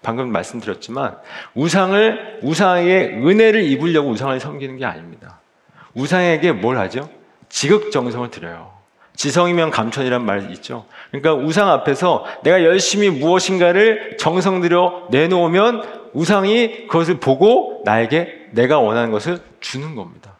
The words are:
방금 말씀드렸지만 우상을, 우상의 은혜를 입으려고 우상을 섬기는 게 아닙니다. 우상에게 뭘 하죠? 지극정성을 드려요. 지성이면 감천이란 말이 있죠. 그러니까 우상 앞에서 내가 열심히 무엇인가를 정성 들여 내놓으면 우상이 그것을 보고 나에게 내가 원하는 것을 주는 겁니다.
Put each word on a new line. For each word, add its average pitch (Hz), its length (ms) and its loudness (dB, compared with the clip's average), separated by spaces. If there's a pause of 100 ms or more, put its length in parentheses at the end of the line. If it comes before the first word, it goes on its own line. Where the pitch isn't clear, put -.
방금 123 280 -6
말씀드렸지만 110 840 -8 (380)
우상을, 190 880 0
우상의 175 840 0
은혜를 214 380 4
입으려고 147 460 0
우상을 131 280 -4
섬기는 135 380 -12
게 131 80 -10
아닙니다. 85 560 -12 (540)
우상에게 165 580 0
뭘 117 260 -2
하죠? 117 300 -6 (400)
지극정성을 127 800 -2
드려요. 85 420 -16 (420)
지성이면 170 560 0
감천이란 123 560 -2
말이 98 280 -4
있죠. 113 320 -16 (240)
그러니까 147 240 0
우상 156 360 2
앞에서 147 560 2 (160)
내가 175 220 4
열심히 196 460 2
무엇인가를 180 1080 2
정성 180 420 0
들여 175 500 0
내놓으면 175 1040 0
우상이 202 760 0
그것을 165 320 0
보고 202 640 2
나에게 117 680 0
내가 127 300 2
원하는 113 320 0
것을 147 260 -4 (220)
주는 147 340 -12
겁니다. 87 460 -18